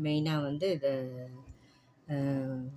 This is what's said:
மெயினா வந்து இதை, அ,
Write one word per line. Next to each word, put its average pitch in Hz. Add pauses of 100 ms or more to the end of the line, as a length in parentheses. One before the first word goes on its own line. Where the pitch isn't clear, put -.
மெயினா 151
வந்து 147
இதை, 139 (1160)
அ, 147 (600)